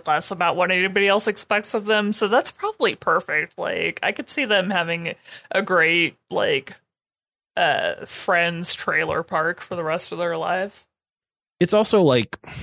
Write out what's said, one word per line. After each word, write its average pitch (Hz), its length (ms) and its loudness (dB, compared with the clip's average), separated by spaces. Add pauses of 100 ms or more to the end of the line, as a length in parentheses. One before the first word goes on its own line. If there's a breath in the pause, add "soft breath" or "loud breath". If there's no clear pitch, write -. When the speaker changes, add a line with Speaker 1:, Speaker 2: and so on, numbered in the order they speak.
Speaker 1:
less 151 240 0
about 170 260 0
what 180 140 2
anybody 190 380 2
else 202 200 4
expects 208 460 -2
of 208 120 -4
them. 208 260 2
So 214 140 0
that's 240 240 2
probably 381 440 -2
perfect. 160 640 -2
Like, 170 440 -4
I 202 100 0
could - 160 -8
see 285 160 -4
them 202 260 2
having 170 440 -4 (360 loud breath)
a 190 120 0
great, 170 540 2 (140)
like, 135 440 -2 (840)
uh, 139 500 0
friends 170 680 -2
trailer 160 480 -2
park 165 380 -4
for - 160 -10
the 170 80 -4
rest 165 280 -4
of 165 60 -8
their 170 180 -2
lives. 180 500 -4 (760)
Speaker 2:
It's 175 140 2
also, 214 280 4
like, 127 360 2 (240 loud breath)